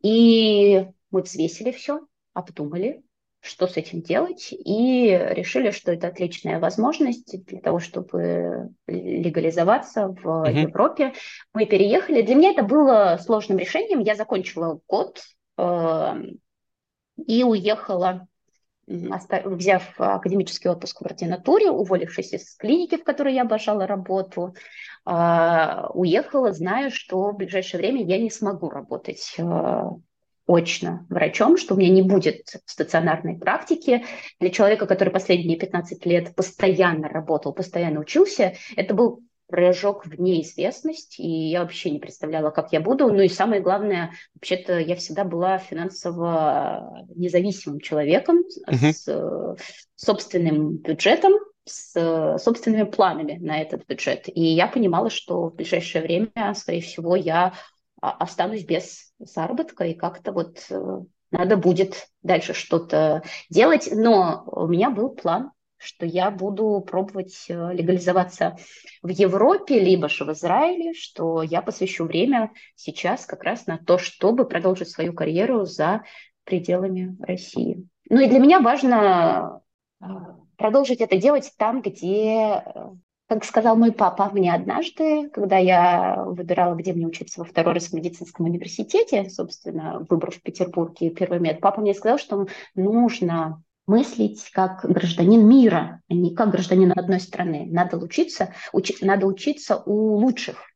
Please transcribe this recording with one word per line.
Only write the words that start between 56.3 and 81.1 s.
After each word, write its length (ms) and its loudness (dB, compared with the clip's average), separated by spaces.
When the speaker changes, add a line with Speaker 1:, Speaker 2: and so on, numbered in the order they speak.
Speaker 1:
скорее 260 -6
всего, 340 -2
я, 380 2
а, 100 -4
останусь 540 -6
без 540 -6
заработка, 680 -6
и 80 -4
как-то 380 -8
вот, 400 -8
э, 100 -6
надо 260 2
будет 500 0
дальше 300 0
что-то 680 0
делать. 440 4
Но 540 4
у 200 -4
меня 220 2
был 200 -2
план, 420 -4
что 280 -12
я 260 -2
буду 500 -2
пробовать, 680 -6
э, 240 -6
легализоваться 800 0
в 60 -8
Европе, 720 2
либо 300 4
же 160 -4
в 60 -6
Израиле, 640 0
что 500 -4
я 180 -2
посвящу 440 -6
время 460 0
сейчас 520 -6
как 160 -12
раз 240 -6
на 100 -6
то, 200 2
чтобы 500 0
продолжить 420 -2
свою 240 -6
карьеру 520 -2
за 380 -2
пределами 760 -4
России. 680 -6
Ну 120 6
и 80 6
для 100 8
меня 200 10
важно, 1000 2
э, 40 -20
продолжить 440 2
это 160 2